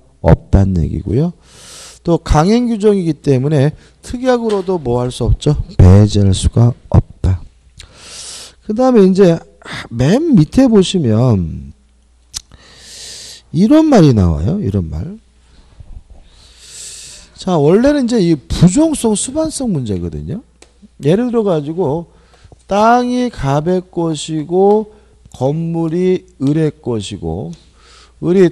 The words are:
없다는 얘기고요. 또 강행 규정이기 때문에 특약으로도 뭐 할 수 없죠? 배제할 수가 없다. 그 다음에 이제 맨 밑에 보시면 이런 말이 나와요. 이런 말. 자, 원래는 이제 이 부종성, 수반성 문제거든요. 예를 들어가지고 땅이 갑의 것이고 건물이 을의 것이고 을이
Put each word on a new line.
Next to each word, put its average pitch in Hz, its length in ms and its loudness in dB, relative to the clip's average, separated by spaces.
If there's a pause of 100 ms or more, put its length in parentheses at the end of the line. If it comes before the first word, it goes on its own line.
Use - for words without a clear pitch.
(200)
없다는 92 640 2
얘기고요. 123 480 -4 (720)
또 165 140 0
강행 214 500 2
규정이기 202 460 0
때문에 143 580 0 (300)
특약으로도 226 760 -4
뭐 123 220 -4
할 123 100 -4
수 123 140 -8
없죠? 147 320 0 (220)
배제할 101 540 6
수가 117 420 0 (140)
없다. - 540 0 (1200)
그 214 80 -6
다음에 247 300 4
이제 185 340 4 (520)
맨 202 440 0
밑에 240 340 4
보시면 110 1040 0 (1800)
이런 254 340 4
말이 185 260 6
나와요. 92 480 0
이런 95 300 -4
말. 127 280 -10 (2250)
자, 180 220 -4
원래는 240 460 2
이제 233 160 0
이 170 140 2
부종성, 214 800 0
수반성 269 580 -6
문제거든요. 90 720 -8 (600)
예를 196 240 0
들어가지고 170 800 -4 (600)
땅이 247 640 0
갑의 151 600 -2
것이고 170 1040 -2 (400)
건물이 165 920 -4 (160)
을의 147 380 0
것이고 87 720 -8 (680)
을이 175 300 4